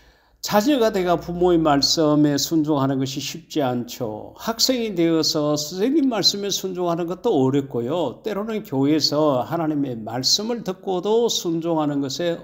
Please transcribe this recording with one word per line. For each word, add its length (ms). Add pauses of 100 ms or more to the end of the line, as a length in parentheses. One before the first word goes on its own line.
(400)
자녀가 500
돼가 300
부모의 380
말씀에 800
순종하는 600
것이 220
쉽지 420
않죠. 760
학생이 600
되어서 600
선생님 520
말씀에 420
순종하는 560
것도 380
어렵고요. 800
때로는 400
교회에서 760
하나님의 560
말씀을 680
듣고도 640
순종하는 720
것에 420